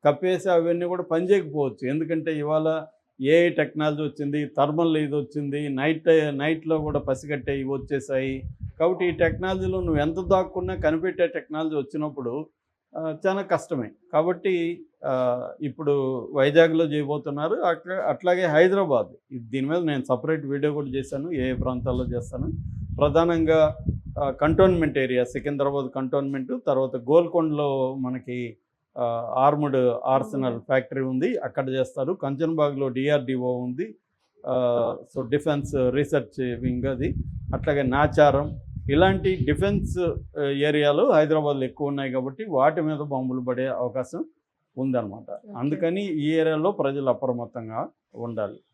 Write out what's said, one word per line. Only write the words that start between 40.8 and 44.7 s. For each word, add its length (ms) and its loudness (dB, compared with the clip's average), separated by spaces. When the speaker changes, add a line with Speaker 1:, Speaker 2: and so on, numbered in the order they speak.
Speaker 1:
హైదరాబాద్లో 520 4
ఎక్కువ 240 -4
ఉన్నాయి 240 -4
కాబట్టి 360 -4
వాటి 320 4
మీద 180 0
బాంబులు 420 -2
పడే 260 -2
అవకాశం 580 -4